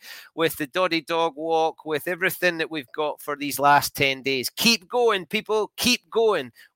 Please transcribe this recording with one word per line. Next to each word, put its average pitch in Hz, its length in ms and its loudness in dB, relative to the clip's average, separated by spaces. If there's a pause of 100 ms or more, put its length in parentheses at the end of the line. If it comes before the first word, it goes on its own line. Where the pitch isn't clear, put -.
(340)
with 165 220 0
the 151 100 -4
Doddy 165 360 -2
Dog 165 340 -2
Walk, 160 480 -2
with 156 240 -4
everything 180 520 -2
that 156 120 -4
we've 156 240 -8
got 151 240 -4
for 147 160 -6
these 139 240 -6
last 139 380 4
ten 135 240 0
days. 131 280 -2
Keep 208 380 0
going, 220 380 2
people. 214 500 -4
Keep - 340 0
going. 196 440 0 (220)